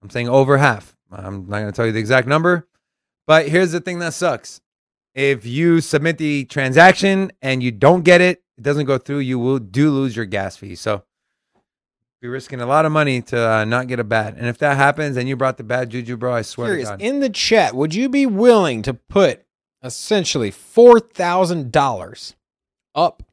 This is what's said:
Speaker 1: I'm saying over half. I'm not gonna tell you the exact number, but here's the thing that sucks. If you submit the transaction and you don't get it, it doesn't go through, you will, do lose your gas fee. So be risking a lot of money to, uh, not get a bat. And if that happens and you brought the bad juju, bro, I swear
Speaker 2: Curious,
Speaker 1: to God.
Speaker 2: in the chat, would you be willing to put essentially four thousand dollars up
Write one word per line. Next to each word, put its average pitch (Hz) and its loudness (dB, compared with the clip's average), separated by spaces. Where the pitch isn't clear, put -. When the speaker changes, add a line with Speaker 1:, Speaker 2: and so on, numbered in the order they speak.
Speaker 1:
I'm 101 -20
saying 120 -6
over 135 2
half. 127 -2
I'm 95 -14
not 104 -6
gonna 104 -8
tell 117 -2
you 113 -2
the 110 -4
exact 123 0
number, 165 0
but 156 4
here's 175 2
the 170 -4
thing 180 -10
that 165 -8
sucks. - -6
If 135 -2
you 165 2
submit 151 -2
the 147 -4
transaction 180 2
and 131 -4
you 123 -2
don't 151 4
get 175 8
it, 180 0
it 120 -20
doesn't 143 -2
go 135 0
through, 143 -6
you 131 -4
will, 131 0
do 120 0
lose 135 -2
your 110 -8
gas 98 -6
fee. 98 -16
So 104 -6
be 120 -14
risking 131 -10
a 120 -6
lot 151 2
of 156 0
money 143 0
to, 117 -2
uh, 110 2
not 120 -2
get 123 -6
a 117 -2
bat. 107 -2
And 120 -8
if 120 -6
that 143 0
happens 139 0
and 123 -4
you 135 -4
brought 131 -2
the 127 -18
bad 123 -4
juju, 120 -10
bro, 123 -4
I 117 -4
swear 120 -8
Speaker 2:
Curious, 139 -4
Speaker 1:
to 104 -8
God. 98 -14
Speaker 2:
in 269 -4
the 269 0
chat, 190 0
would 151 -2
you 254 -2
be 277 0
willing 196 4
to 131 -6
put - 0
essentially 135 -4
four 233 6
thousand 175 -4
dollars 127 -4
up 160 -2